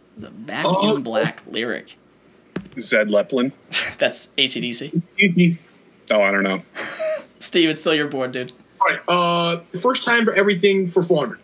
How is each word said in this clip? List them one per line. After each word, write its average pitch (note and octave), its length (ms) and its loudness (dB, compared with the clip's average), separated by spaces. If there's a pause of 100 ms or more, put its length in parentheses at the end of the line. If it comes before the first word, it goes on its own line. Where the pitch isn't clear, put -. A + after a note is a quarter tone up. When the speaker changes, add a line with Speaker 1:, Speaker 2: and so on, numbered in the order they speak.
(160)
Speaker 1:
It's - 100 -16
a - 60 -18
Back - 360 -6
Speaker 2:
Oh. G3 280 2
Speaker 1:
in C#3 80 -2
Black - 440 -2
lyric. A2 500 -6 (800)
Speaker 3:
Zed G#2+ 300 2
Leplin. B2 420 2 (240)
Speaker 1:
<laughs> - 240 -4
That's - 380 0
A C3+ 100 2
C B2 140 -4
D A#2+ 120 -4
C. C3+ 180 -8 (280)
Speaker 2:
Easy. F3 380 4 (540)
Speaker 3:
Oh, G#2+ 100 4
I G2 100 4
don't G2 120 2
know. F#2+ 180 0 (400)
Speaker 1:
<laughs> D#5 380 -6
Steve, E3 300 2
it's D#3 120 -2
still E3 140 2
your D3 120 0
board, C3 240 -4
dude. B2+ 220 -8 (280)
Speaker 2:
All - 60 2
right. D#3 200 0
Uh, E3+ 500 0 (220)
first B3 240 0
time A#3 220 2
for - 80 0
everything G3 540 2
for F3 140 2
four E3+ 240 2
hundred. - 180 -10